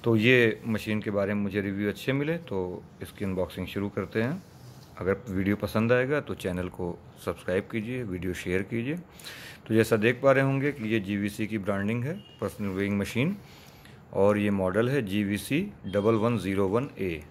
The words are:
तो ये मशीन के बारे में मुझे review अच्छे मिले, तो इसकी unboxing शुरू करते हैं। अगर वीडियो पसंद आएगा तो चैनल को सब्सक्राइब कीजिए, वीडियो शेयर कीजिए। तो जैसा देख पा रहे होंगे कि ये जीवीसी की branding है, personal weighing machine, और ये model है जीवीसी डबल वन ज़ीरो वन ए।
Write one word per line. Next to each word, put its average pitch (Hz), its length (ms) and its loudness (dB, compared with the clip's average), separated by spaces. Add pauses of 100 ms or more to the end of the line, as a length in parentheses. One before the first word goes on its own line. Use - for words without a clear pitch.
तो 113 120 6
ये 117 500 6
मशीन 107 360 -2
के 107 80 -2
बारे 101 240 0
में 104 80 0
मुझे 101 180 0
review 101 280 -2
अच्छे 117 240 -2
मिले, 147 260 -2
तो 92 440 -6 (200)
इसकी - 220 -10
unboxing 90 420 -2
शुरू 101 240 -4
करते 104 320 -2
हैं। 151 200 -2 (520)
अगर 95 220 0 (120)
वीडियो 98 280 2
पसंद 110 360 2
आएगा 131 280 2
तो 101 140 -8
चैनल 90 360 -4
को 87 260 -6 (280)
सब्सक्राइब 92 460 -2
कीजिए, 117 320 -4
वीडियो 90 320 -4
शेयर 92 280 -2
कीजिए। 117 340 -4 (680)
तो 110 80 0
जैसा 110 220 6
देख 120 260 2
पा 139 100 8
रहे 135 120 6
होंगे 135 280 2
कि 110 160 -6
ये 110 120 2
जीवीसी 101 460 -2
की 107 120 -4
branding 101 460 -2
है, 160 100 -4 (260)
personal 101 280 -4
weighing 101 300 0
machine, 123 380 0 (760)
और 101 240 6
ये 104 140 2
model 95 380 2
है 143 140 2
जीवीसी 101 560 0 (260)
डबल 101 300 2
वन 113 220 2
ज़ीरो 98 300 0
वन 123 200 0 (100)
ए। 85 320 -4